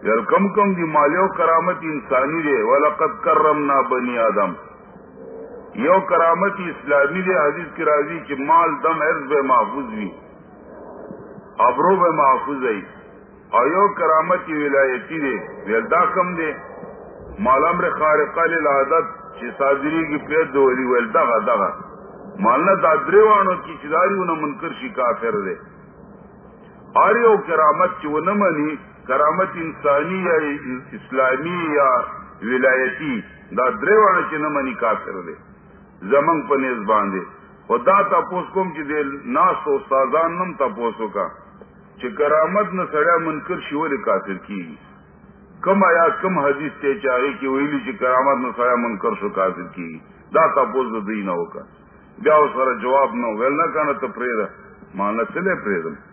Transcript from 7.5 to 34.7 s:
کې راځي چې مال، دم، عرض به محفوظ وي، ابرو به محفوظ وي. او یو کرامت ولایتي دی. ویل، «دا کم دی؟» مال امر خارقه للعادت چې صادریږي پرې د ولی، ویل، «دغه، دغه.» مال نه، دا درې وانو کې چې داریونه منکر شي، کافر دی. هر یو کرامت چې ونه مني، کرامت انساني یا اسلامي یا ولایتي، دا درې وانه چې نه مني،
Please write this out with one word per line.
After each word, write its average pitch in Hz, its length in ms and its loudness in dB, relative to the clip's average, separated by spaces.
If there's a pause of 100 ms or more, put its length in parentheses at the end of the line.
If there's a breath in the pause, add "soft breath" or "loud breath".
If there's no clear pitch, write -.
کې 165 140 -6
راځي 151 380 0
چې 143 60 -6 (160)
مال، 165 200 4 (140)
دم، 156 240 0
عرض 156 240 -2
به 147 180 2
محفوظ 123 380 0 (100)
وي، 101 140 -6 (1500)
ابرو 160 380 2
به 175 60 4 (100)
محفوظ 139 440 0
وي. 104 200 -2 (720)
او 117 120 4
یو 190 200 2 (100)
کرامت 165 520 2
ولایتي 139 760 0
دی. 123 100 0 (300)
ویل، 113 200 0 (100)
«دا 175 80 4 (120)
کم 180 200 0
دی؟» 160 160 -4 (960)
مال 131 240 4
امر 180 180 0 (100)
خارقه 151 540 2
للعادت 147 520 2 (320)
چې 120 80 -10 (140)
صادریږي 147 680 0
پرې 156 160 0 (120)
د - 20 -2
ولی، 131 360 4
ویل، 120 160 2 (100)
«دغه، 120 220 2 (120)
دغه.» 101 180 2 (760)
مال 127 200 4
نه، 190 100 6
دا 160 180 2 (140)
درې 196 220 8
وانو 190 340 4
کې 165 180 -12
چې 143 140 -14
داریونه 185 380 2 (100)
منکر 151 360 -6
شي، 131 100 -8 (100)
کافر 117 360 0 (100)
دی. 92 100 -6 (1500)
هر 196 140 6 (100)
یو 220 100 8 (120)
کرامت 160 520 4
چې 151 140 -8
ونه 170 280 0
مني، 156 300 0 (360)
کرامت 156 440 2 (120)
انساني 156 640 0
یا 165 100 4 (600)
اسلامي 131 640 -2 (160)
یا 139 140 4 (600)
ولایتي، 131 640 0 (420)
دا 123 80 2 (160)
درې 185 220 4
وانه 185 260 4
چې 156 140 -6
نه 151 120 -2
مني، 131 180 -2 (100)